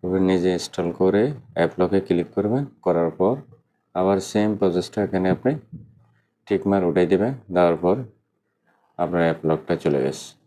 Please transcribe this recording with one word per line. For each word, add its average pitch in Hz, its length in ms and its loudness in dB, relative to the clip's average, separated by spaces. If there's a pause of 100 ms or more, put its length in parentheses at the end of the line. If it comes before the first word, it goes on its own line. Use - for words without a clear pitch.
তারপর 92 160 0
নিজে 92 340 2
ইনস্টল 87 400 -4
করে 101 400 2 (220)
অ্যাপ 82 240 0
লকে 92 220 2
ক্লিক 87 340 0
করবেন। 110 300 0 (180)
করার 85 280 0
পর 101 260 0 (580)
আবার 95 260 0
সেম 104 360 -2
প্রসেসটা 90 460 0
এখানে 92 280 0
আপনি 131 240 0 (920)
টিক 98 200 -2
মার্ক 98 200 2
উঠাই 87 200 2
দেবেন। 98 280 2 (180)
দেওয়ার 87 240 4
পর 87 200 0 (1000)
আপনার 85 260 -2
অ্যাপ 80 240 -2
লকটা 80 300 -2
চলে 71 260 0
গেছে। - 320 -6 (120)